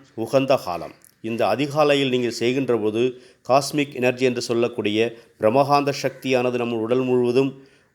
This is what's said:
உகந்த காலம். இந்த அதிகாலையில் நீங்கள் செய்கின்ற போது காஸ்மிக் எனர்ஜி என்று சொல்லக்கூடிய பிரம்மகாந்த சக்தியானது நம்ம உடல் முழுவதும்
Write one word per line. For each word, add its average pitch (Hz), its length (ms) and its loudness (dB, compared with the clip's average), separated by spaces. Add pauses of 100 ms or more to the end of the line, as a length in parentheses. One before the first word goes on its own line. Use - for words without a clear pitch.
(140)
உகந்த 131 420 0
காலம். 85 360 -6 (280)
இந்த 113 280 -4
அதிகாலையில் 139 600 0
நீங்கள் 123 300 -2
செய்கின்ற 127 360 0
போது 107 240 -2 (420)
காஸ்மிக் 139 520 0
எனர்ஜி 123 300 0
என்று 123 180 0
சொல்லக்கூடிய 113 560 -2 (400)
பிரம்மகாந்த 139 520 2
சக்தியானது 127 680 -2
நம்ம 120 180 -2
உடல் 117 260 0
முழுவதும் 127 480 2 (440)